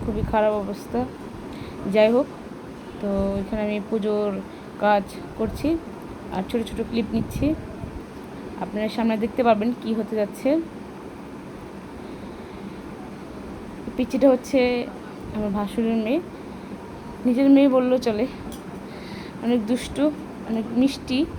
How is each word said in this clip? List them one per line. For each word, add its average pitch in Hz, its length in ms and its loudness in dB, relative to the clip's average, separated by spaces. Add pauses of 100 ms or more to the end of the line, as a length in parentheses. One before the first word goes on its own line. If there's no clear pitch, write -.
খুবই 214 280 0
খারাপ 214 220 6 (100)
অবস্থা। 202 360 -4 (920)
যাই 214 220 8
হোক, 277 120 6 (760)
তো 202 80 -2 (320)
এখানে 214 260 -2
আমি 208 100 0 (120)
পুজোর 208 400 2 (540)
কাজ 208 200 6 (340)
করছি 220 320 0 (680)
আর 190 140 -2
ছোট 240 100 0 (100)
ছোট - 100 -6 (100)
ক্লিপ 233 260 0
নিচ্ছি। 226 300 0 (1160)
আপনারা 202 240 -2 (100)
সামনে 226 260 2
দেখতে 233 240 0
পারবেন 226 220 6 (120)
কী 220 120 -4
হতে 220 260 -2
যাচ্ছে। 208 300 0 (3500)
পিচ্চিটা 254 380 4
হচ্ছে 254 260 2 (760)
আমার 214 220 -2
ভাসুরের 226 480 0
মেয়ে, 262 140 2 (1040)
নিজের 254 300 6
মেয়ে 277 200 10
বললেও 254 320 6
চলে, 220 180 2 (1160)
অনেক 240 160 4 (100)
দুষ্টু, - 340 0 (460)
অনেক 226 160 0 (140)
মিষ্টি। 262 400 2 (180)